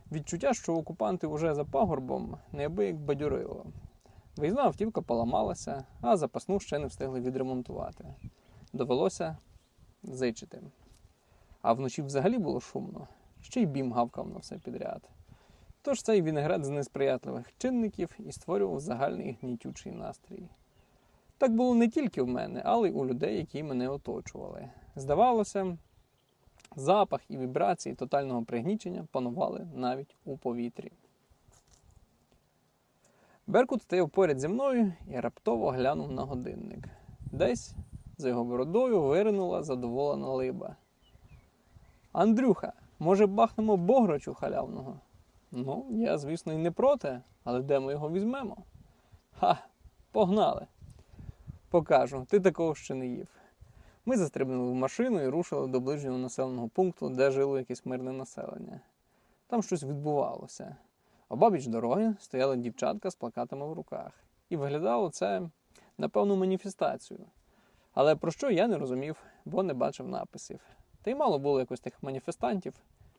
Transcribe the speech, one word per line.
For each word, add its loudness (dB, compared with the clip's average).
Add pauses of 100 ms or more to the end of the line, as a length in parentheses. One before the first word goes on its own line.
(120)
Відчуття, 0
що -2
окупанти -2
вже 0
за 0
пагорбом, 0 (140)
неабияк -2
бадьорило. -4 (720)
Виїзна 2
автівка 0
поламалася, -2 (160)
а 4
запасну -2
ще -4
не -6
встигли -6
відремонтувати. -6 (580)
Довелося 0 (680)
зичити. -4 (1000)
А 4
вночі -2
взагалі 2
було 0
шумно, -10 (340)
ще -2
й 6
бім 0
гавкав 0
на -10
все -12
підряд. -10 (720)
Тож -2
цей 4
вінегрет 0
з -2
несприятливих -2
чинників -2
і -12
створював -2
загальний -4
гнітючий -8
настрій. -14 (920)
Так 4
було 6
не 8
тільки 0
в 2
мене, -4
але 4
й -4
у -2
людей, -2
які -6
мене -2
оточували. -8 (260)
Здавалося, 2 (1000)
запах 2
і -8
вібрації -2
тотального -2
пригнічення -4
панували -2
навіть -4 (100)
у -8
повітрі. -6 (2500)
Беркут 4
стояв 2
поряд 4
зі -2
мною 2 (140)
і -6
раптово 0
глянув 0
на -4
годинник. -8 (420)
Десь -2 (420)
за -2
його 0
бородою 2
виринула 2
задоволена -2
либа. -4 (1400)
"Андрюха, 4 (260)
може, 6
бахнемо 4
бограчу 4
халявного?" -6 (520)
"Ну, -6
я, 0
звісно, -4
і -2
не 0
проти, 2 (220)
але 0
де 4
ми -2
його -2
візьмемо?" -2 (720)
"Ха, 2 (540)
погнали! 4 (1040)
Покажу, 4
ти 6
такого 4
ще -8
не -4
їв". -8 (800)
Ми 2
застрибнули 0
в 0
машину 2
і 2
рушили 0
до 2
ближнього -2
населеного -4
пункту, 0
де 4
жило 2
якесь -6
мирне -6
населення. -10 (640)
Там 0
щось -2
відбувалося. -4 (540)
Обабіч 4
дороги 2
стояла 0
дівчатка -2
з -14
плакатами -8
в -8
руках. -10 (380)
І -4
виглядало 0
це, -2 (480)
напевно, 2
маніфестацію. -2 (680)
Але 6
про -2
що -2
я 4
не 2
розумів, -4 (220)
бо 0
не 0
бачив -2
написів. -8 (420)
Та -2
й 0
мало 2
було 4
якось -4
тих -10
маніфестантів, -4 (460)